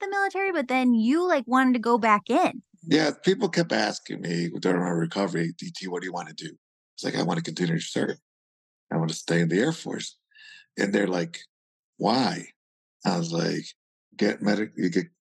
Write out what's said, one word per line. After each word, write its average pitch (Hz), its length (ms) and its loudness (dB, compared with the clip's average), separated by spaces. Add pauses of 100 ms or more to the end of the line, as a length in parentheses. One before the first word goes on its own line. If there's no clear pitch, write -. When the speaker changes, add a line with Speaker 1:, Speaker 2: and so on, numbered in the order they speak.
Speaker 1:
the 403 80 -6
military, 392 440 -2
but 285 160 -2
then 254 260 2
you, 262 320 2
like, 302 200 2
wanted 254 280 4
to 240 40 2
go 233 200 2
back 208 300 2
in? 320 340 2 (200)
Speaker 2:
Yeah, 156 280 4 (120)
people 190 260 2
kept 170 240 0
asking 104 500 -2
me 87 260 -2 (120)
during 90 220 2
my 90 80 -2
recovery, 85 640 -2
"D 92 180 -10
T, 95 140 -10
what 90 140 -6
do 95 40 -8
you 87 60 -10
wanna 82 200 -8
do?" 80 240 -14 (380)
It's - 100 -10
like, - 100 -4
"I - 80 -2
wanna - 200 -2
continue - 360 -2
to - 20 -6
serve. - 380 -4 (720)
I 82 60 -2
wanna 80 160 -2
stay 85 260 0
in 85 80 4
the 90 120 2
Air 156 120 2
Force." - 460 -10 (600)
And 101 160 0
they're 101 140 2
like, 85 320 -2 (580)
"Why?" 101 540 0 (540)
I 92 120 0
was 82 140 -4
like, 85 320 -2 (520)
"Get - 260 0
medic-, - 340 0
you 90 140 0
get, 90 160 0 (140)